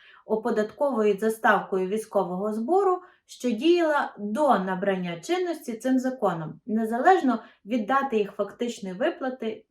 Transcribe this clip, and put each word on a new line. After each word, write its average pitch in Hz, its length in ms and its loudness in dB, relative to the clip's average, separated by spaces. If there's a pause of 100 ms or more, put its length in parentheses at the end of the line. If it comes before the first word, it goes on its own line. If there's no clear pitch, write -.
(260)
оподатковують 214 920 0
за 220 120 0
ставкою 190 560 2
військового 196 640 -2
збору, 359 480 2 (240)
що - 260 -4
діяла 302 680 2
до 214 420 2
набрання 185 600 -2
чинності 330 540 -4
цим 262 260 0
законом, 180 640 -2
незалежно 240 760 2 (260)
від 214 200 -2
дати 220 320 0
їх 196 140 0
фактичної 202 640 -6
виплати 254 760 -4